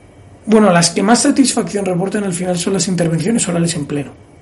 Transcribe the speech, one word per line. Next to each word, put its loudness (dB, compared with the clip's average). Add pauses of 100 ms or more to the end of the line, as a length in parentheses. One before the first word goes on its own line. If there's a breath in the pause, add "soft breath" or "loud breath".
(480)
Bueno, 6
las 2
que -2
más 4
satisfacción 0
reportan -2
al -4
final -4
son -2
las -2
intervenciones 0
orales 0
en -6
pleno. -6 (300)